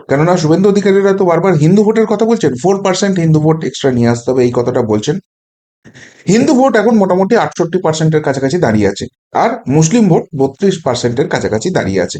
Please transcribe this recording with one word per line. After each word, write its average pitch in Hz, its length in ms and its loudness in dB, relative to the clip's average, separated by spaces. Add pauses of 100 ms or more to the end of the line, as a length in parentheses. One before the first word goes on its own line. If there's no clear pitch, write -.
কেননা 156 280 2
শুভেন্দু 160 320 2
অধিকারীরা 196 440 2
তো 196 120 0
বারবার 175 300 2
হিন্দু 165 300 4
ভোটের 220 220 0
কথা 214 180 -2
বলছেন, 220 280 0 (100)
ফোর 196 200 2
পার্সেন্ট 190 360 2
হিন্দু 160 220 2
ভোট 160 240 0
এক্সট্রা 131 260 -4
নিয়ে 117 180 0
আসতে 117 220 -2
হবে, 127 140 2
এই 123 100 0
কথাটা 123 280 0
বলছেন। 110 360 -2 (1080)
হিন্দু 262 260 2
ভোট 262 220 2
এখন 226 200 2
মোটামুটি 190 400 2
আটষট্টি 170 460 -2
পার্সেন্টের 156 400 0
কাছাকাছি 135 360 -2
দাঁড়িয়ে 107 300 0
আছে, 98 180 -6 (260)
আর 196 180 0 (180)
মুসলিম 160 400 2
ভোট 180 160 2 (120)
বত্রিশ 135 480 -2
পার্সেন্টের 120 440 -2
কাছাকাছি 110 420 -4
দাঁড়িয়ে 95 320 -2
আছে। - 180 -8